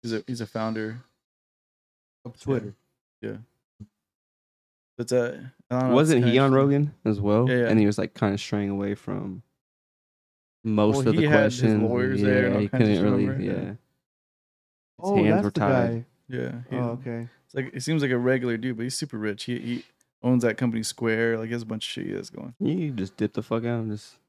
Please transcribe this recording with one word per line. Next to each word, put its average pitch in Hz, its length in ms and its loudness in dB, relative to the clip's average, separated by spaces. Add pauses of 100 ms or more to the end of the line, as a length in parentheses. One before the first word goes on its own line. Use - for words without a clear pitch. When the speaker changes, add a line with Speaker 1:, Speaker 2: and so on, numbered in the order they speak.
Speaker 1:
He's 117 100 -6
a, 110 140 -6
he's 120 140 -8
a 110 60 -6
founder 110 580 -6 (1200)
Speaker 2:
of 120 160 -16
Twitter. 113 340 -4 (480)
Speaker 1:
Yeah. 107 140 -10 (1600)
But, 117 160 -6
uh, 123 200 2 (380)
I 127 100 0
don't 131 100 0
know, 120 40 4
Speaker 3:
Wasn't 151 240 6
Speaker 1:
it's 120 80 4
Speaker 3:
he 117 60 4
Speaker 1:
kinda 127 100 6
Speaker 3:
on 139 100 6
Speaker 1:
interesting. - 20 4 (260)
Speaker 3:
Rogan 147 140 -2 (100)
as 104 160 0
well? 104 280 2
Speaker 1:
Yeah, 127 100 2
yeah. 120 100 2
Speaker 3:
And 110 100 6
he 104 80 6
was, 104 120 2
like, 92 160 -4
kinda 101 220 0
straying 104 340 -4
away 101 260 -4
from 98 460 -10 (1200)
most 107 320 4
Speaker 1:
Well, 139 40 2
Speaker 3:
of 117 140 4
the - 60 2
Speaker 1:
he 151 80 4
had 147 160 6
his 123 160 -2
Speaker 3:
questions. 110 280 4
Speaker 1:
lawyers 123 340 0
there 101 240 2
and - 20 2
Speaker 3:
Yeah, 98 60 0
Speaker 1:
all 104 60 0
Speaker 3:
he 104 80 0
Speaker 1:
kinds 127 140 0
of 107 60 4
Speaker 3:
couldn't 104 80 4
Speaker 1:
shit, 87 80 0
Speaker 3:
really, - 240 2
Speaker 1:
remember? - 160 -4
Speaker 3:
yeah. 98 80 -4
Speaker 1:
Yeah. 95 160 -6
Speaker 3:
His 104 80 -10 (1200)
Speaker 2:
Oh, 190 160 -2
Speaker 3:
hands 208 140 4
Speaker 2:
that's 202 140 4
Speaker 3:
were 208 60 0
Speaker 2:
the 165 100 -2
Speaker 3:
tied. 123 280 2
Speaker 2:
guy. 117 160 -4 (240)
Speaker 1:
Yeah, 123 220 -6 (180)
he's 123 120 -6
Speaker 2:
Oh, 123 80 -2 (120)
okay. 120 280 -10 (180)
Speaker 1:
it's - 80 -20
like, 135 180 -6
it 123 120 -10
seems 156 180 0
like 135 80 0
a 123 80 2
regular 123 380 2
dude, 117 200 -4
but 113 60 -8
he's 127 140 -6
super - 220 -8
rich. 107 260 -6
He, 120 160 -6
he 120 240 -6 (400)
owns 123 180 4
that 113 140 2
company 113 260 -2
Square. 113 560 -2
Like, 113 80 -8
he 113 60 -8
has 120 100 -6
a 113 40 -12
bunch 110 200 -8
of - 40 -8
shit - 160 -8
he 92 80 -6
has 98 160 -10
going. - 280 -16
Speaker 3:
You 170 320 -2
just 98 260 -6
dip 107 180 -2
the 107 100 -6
fuck 113 200 -4
out 120 180 -2
and 110 100 -6
just - 240 -12 (120)